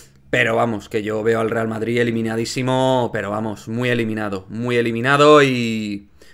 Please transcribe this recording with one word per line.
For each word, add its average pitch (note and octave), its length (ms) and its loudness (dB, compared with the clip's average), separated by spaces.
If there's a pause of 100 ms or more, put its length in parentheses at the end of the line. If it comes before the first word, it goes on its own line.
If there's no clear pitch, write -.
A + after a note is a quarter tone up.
(320)
Pero A#2 240 2
vamos, A2+ 340 -2
que A2 140 -4
yo G#2+ 180 -2
veo A2+ 180 2
al A2+ 120 0
Real A2+ 160 -2
Madrid A2 320 -2
eliminadísimo, A#2+ 1160 0
pero G2+ 160 -4
vamos, G#2+ 380 -6
muy A#2+ 220 -2
eliminado, A2 600 -4
muy A#2+ 280 -4
eliminado C#3 680 6
y A2+ 640 -2 (240)